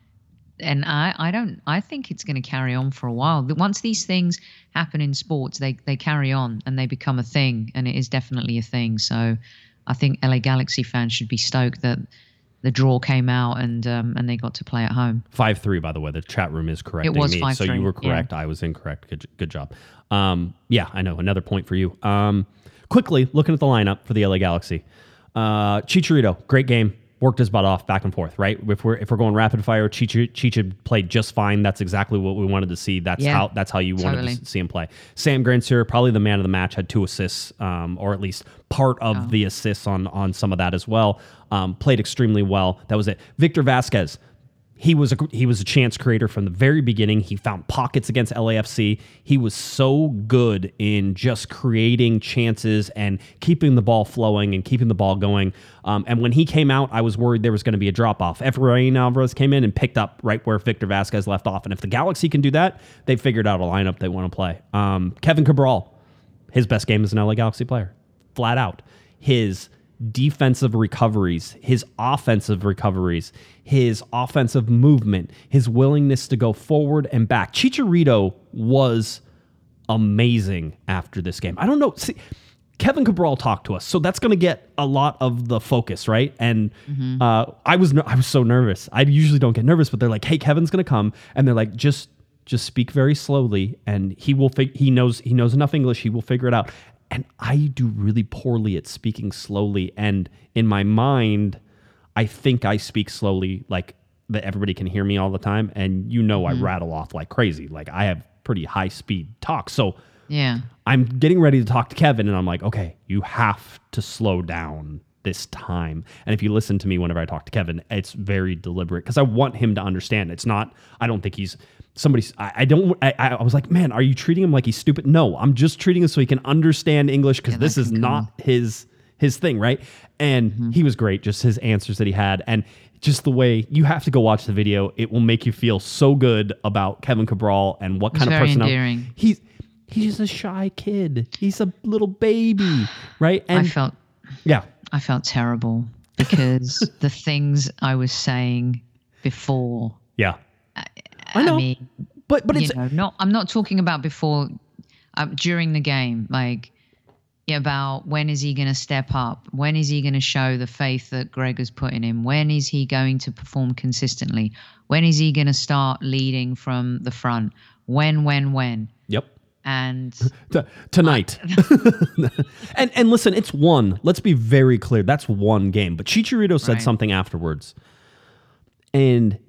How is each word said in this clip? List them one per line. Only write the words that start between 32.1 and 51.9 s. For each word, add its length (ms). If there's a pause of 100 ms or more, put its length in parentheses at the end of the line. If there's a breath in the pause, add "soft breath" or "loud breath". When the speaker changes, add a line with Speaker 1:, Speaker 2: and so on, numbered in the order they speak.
Speaker 2:
what 180
we 100
wanted 240
to 60
see. 240
That's 220
Speaker 1:
Yeah, 120
Speaker 2:
how, 140
that's 220
how 80
you 180
wanted 200
Speaker 1:
totally. 200
Speaker 2:
to 60
s-, 60
see 100
him 100
play. 200 (260 loud breath)
Sam 300
Grandsir, 440
probably 220
the 100
man 180
of 40
the 80
match, 240
had 160
two 140
assists, 540
um, 420
or 120
at 80
least 240 (240 loud breath)
part 320
of 160
Speaker 1:
Oh. 120
Speaker 2:
the 160
assists 420
on, 220
on 260
some 180
of 60
that 160
as 120
well. 340 (300 loud breath)
Um, 260
played 240
extremely 420
well. 460
That 80
was 120
it. 100 (200 loud breath)
Victor 240
Vasquez, 560 (600 soft breath)
he 160
was 160
a 60
gr-, 140
he 160
was 120
a 60
chance 320
creator 320
from 160
the 60
very 320
beginning. 380
He 160
found 300
pockets 440
against 260
L 140
A 80
F 80
C. 340 (240 loud breath)
He 140
was 160
so 540 (180)
good 520
in 360
just 340
creating 720